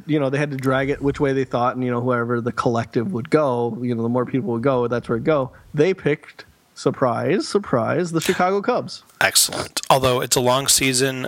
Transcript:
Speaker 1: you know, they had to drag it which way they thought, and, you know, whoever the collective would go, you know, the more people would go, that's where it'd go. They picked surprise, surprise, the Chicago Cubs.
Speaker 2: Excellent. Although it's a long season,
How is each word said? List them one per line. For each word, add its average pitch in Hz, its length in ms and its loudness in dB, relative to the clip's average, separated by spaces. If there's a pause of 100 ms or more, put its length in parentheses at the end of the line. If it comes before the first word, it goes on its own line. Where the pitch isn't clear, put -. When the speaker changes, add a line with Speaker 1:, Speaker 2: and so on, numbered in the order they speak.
Speaker 1:
you 151 120 2
know, 135 120 0
they 139 80 0
had 147 120 -2
to 135 60 -6
drag 135 340 0
it 139 100 -4
which 139 200 -2
way 139 120 2
they 135 120 0
thought, 123 320 -2
and, 127 80 -2
you 123 80 0
know, 120 80 -2
whoever 120 400 0
the 120 100 -4
collective 117 640 -2
would 113 180 -6
go, 120 500 0
you 123 140 -2
know, 113 80 -2
the 117 60 0
more 123 180 0
people 123 240 -2
would 117 120 -2
go, 127 260 2
that's 117 200 -4
where 123 60 0
it'd 117 100 -2
go. 139 280 0 (200)
They 165 220 4
picked - 500 -4 (380)
surprise, 131 680 0
surprise, 147 640 0
the 165 80 0
Chicago 190 420 0
Cubs. 214 400 -4 (180)
Speaker 2:
Excellent. - 600 0 (100)
Although 131 300 4
it's - 160 -2
a 135 40 2
long 127 280 2
season, 131 600 2